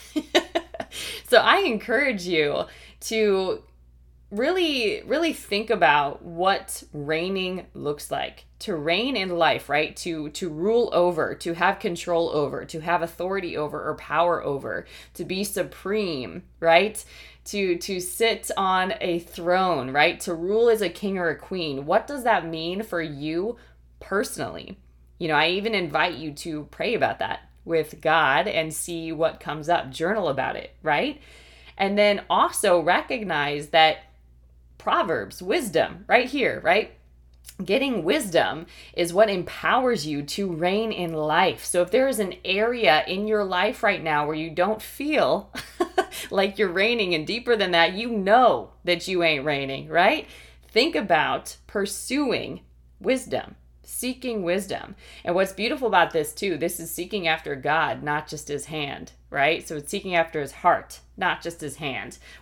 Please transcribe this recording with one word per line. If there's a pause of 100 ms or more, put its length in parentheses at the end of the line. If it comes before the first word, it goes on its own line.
(160)
<laughs> (1000)
So
I
encourage
you (360)
to (680)
really,
really
think
about
what
reigning
looks
like. (160)
To
reign
in
life,
right?
To,
to
rule
over,
to
have
control
over,
to
have
authority
over
or
power
over, (280)
to
be
supreme, (160)
right? (440)
To,
to
sit
on
a
throne,
right?
To
rule
as
a
king
or
a
queen.
What
does
that
mean
for
you (460)
personally? (400)
You
know,
I
even
invite
you
to
pray
about
that (160)
with
God
and
see
what
comes
up.
Journal
about
it,
right? (560)
And
then
also
recognize
that (760)
Proverbs,
wisdom,
right
here,
right? (680)
Getting
wisdom (280)
is
what
empowers
you
to
reign
in
life.
So
if
there
is
an (100)
area
in
your
life
right
now
where
you
don't
feel (380)
<laughs>
like
you're
reigning,
and
deeper
than
that,
you
know (120)
that
you
ain't
reigning,
right? (400)
Think
about (100)
pursuing (380)
wisdom, (280)
seeking
wisdom. (280)
And
what's
beautiful
about
this
too,
this
is
seeking
after
God,
not
just
his
hand, (180)
right?
So
it's
seeking
after
his
heart, (160)
not
just
his
hand, (240)